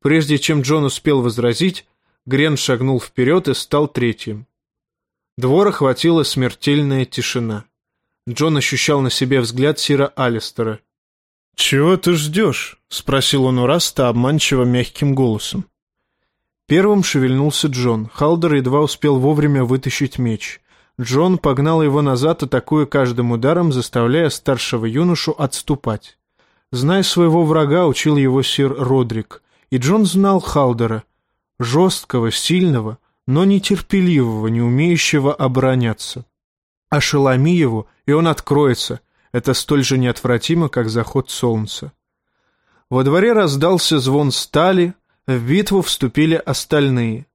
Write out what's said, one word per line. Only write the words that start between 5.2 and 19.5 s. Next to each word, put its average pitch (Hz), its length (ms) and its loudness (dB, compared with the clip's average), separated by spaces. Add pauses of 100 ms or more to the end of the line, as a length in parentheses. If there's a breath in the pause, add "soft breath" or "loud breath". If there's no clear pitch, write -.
Двор 147 320 2
охватила 151 540 2
смертельная 135 840 0
тишина. 113 600 -6 (640)
Джон 147 280 0
ощущал 139 440 0
на 131 100 0
себе 135 300 0
взгляд 127 380 -2
сира 139 380 0
Алистера. 113 640 -4 (760)
«Чего 156 400 2
ты 175 180 0
ждёшь?» — 156 640 -2 (100)
спросил 135 560 0
он 127 140 0
у 123 80 2
Раста 139 420 0
обманчиво 127 560 0
мягким 123 500 0
голосом. 131 520 -2 (1000)
Первым 196 380 4
шевельнулся 135 640 0
Джон. 120 460 -2
Халдер 165 400 0
едва 135 260 0
успел 147 380 0
вовремя 147 460 2